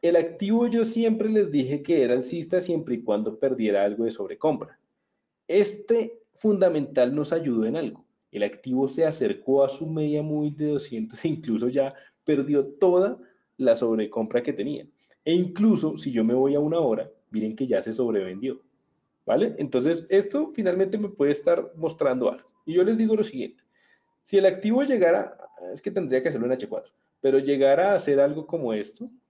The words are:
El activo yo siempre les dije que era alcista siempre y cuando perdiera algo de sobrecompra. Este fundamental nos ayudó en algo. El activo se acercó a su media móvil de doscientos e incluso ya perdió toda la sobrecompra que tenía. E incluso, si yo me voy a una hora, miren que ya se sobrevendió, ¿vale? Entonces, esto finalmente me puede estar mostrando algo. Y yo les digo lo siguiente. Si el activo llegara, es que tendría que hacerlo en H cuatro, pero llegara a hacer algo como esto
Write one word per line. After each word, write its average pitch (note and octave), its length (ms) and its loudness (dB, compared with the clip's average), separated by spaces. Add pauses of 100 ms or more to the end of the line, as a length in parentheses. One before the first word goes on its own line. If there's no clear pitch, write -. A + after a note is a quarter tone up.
El E3+ 120 4
activo G#3 540 2
yo A3+ 160 2
siempre A3 440 0
les G#3 220 2
dije C#3+ 320 -2
que D#3 220 2
era A#2+ 100 2
alcista E3 460 -2
siempre D#3 360 -4
y A#2 60 -10
cuando G#2+ 380 -2
perdiera A2 420 0
algo G#2 220 -2
de A2+ 80 -2
sobrecompra. F#2+ 680 -6 (720)
Este G#3 720 -2 (140)
fundamental D#3+ 800 2
nos D3 180 -2
ayudó C3+ 320 0
en A#2+ 120 -2
algo. D3+ 280 -8 (260)
El G2+ 120 -4
activo B2+ 460 -2
se E3 180 0
acercó C3+ 580 0
a C3+ 60 0
su D3 160 -10
media D3+ 360 -2
móvil D3+ 340 -4
de D3+ 120 -2
doscientos B2 560 -6
e E3 40 0
incluso A#2+ 400 -2
ya C3+ 260 -2 (300)
perdió C#3+ 420 0
toda F#3 520 2 (380)
la B2 180 4
sobrecompra A2+ 680 0
que D3 100 -4
tenía. C#3 340 -6 (380)
E D#3+ 80 0
incluso, F3+ 640 2
si C3+ 160 -8
yo A2+ 100 0
me A#2 120 2
voy C3+ 200 2
a C#3+ 60 2
una D#3 180 0
hora, A2+ 320 0 (200)
miren A2 260 -4
que C3+ 100 -4
ya G2+ 160 0
se A2 100 -8
sobrevendió, A2 680 -4 (640)
¿vale? F3+ 340 0
Entonces, C#3 520 0
esto G3+ 440 0
finalmente F#3+ 440 0
me G#3 100 -4
puede D3 240 0
estar E3+ 420 0
mostrando C3 560 -2
algo. - 180 -16 (160)
Y D#3+ 100 -6
yo F3+ 100 6
les A3+ 120 2
digo A3 200 2
lo G#3 80 0
siguiente. - 400 -10 (600)
Si G3 140 2
el F#3+ 80 6
activo G#3+ 360 2
llegara, G3+ 540 2 (360)
es C#3 100 -14
que G3+ 80 -6
tendría C3 320 0
que E3 60 -2
hacerlo B2 180 -4
en B2+ 60 0
H A#2+ 160 -4
cuatro, - 240 -10 (280)
pero C3+ 180 4
llegara C#3 540 4
a F#3+ 40 4
hacer C#3 240 2
algo D3 260 0
como C3+ 260 -4
esto - 380 -8 (200)